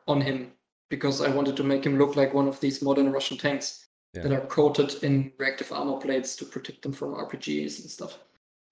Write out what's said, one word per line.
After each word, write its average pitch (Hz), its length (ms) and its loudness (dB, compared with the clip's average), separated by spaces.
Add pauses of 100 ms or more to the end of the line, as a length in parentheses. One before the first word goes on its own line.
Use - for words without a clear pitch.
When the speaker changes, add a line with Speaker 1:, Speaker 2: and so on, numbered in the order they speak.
Speaker 1:
on 143 140 2
him 135 300 -2 (380)
because 139 320 -2
I 143 80 2
wanted 135 280 0
to 139 60 -2
make 139 200 2
him 139 140 2
look 143 180 4
like 135 180 4
one 139 140 4
of 135 120 -4
these 135 220 0
modern 139 300 4
Russian 135 260 -2
tanks - 500 -4 (260)
Speaker 2:
Yeah. 90 80 -8
Speaker 1:
that 139 100 0
are 135 160 0
coated 147 560 2
in 135 340 2
reactive - 340 -4
armor 143 280 -2
plates 135 380 -2
to - 80 -10
protect - 380 -12
them 139 100 -4
from 143 200 -6
R - 140 -8
P 143 100 -8
Gs 147 440 -4
and 156 80 -16
stuff. - 300 -12 (520)